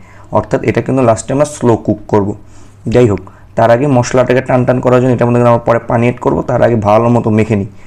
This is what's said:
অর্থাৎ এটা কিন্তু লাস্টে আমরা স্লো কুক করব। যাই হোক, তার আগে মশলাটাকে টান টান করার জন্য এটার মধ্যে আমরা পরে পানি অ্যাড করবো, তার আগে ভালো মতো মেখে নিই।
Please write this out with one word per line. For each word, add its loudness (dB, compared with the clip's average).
অর্থাৎ -2
এটা -2
কিন্তু -2
লাস্টে 0
আমরা 2
স্লো 0
কুক -4
করব। 0
যাই 4
হোক, 0
তার 2
আগে 2
মশলাটাকে 0
টান 0
টান 0
করার 2
জন্য 2
এটার 0
মধ্যে 2
আমরা 2
পরে 0
পানি -2
অ্যাড -2
করবো, -2
তার -2
আগে 2
ভালো 2
মতো 0
মেখে 0
নিই। -4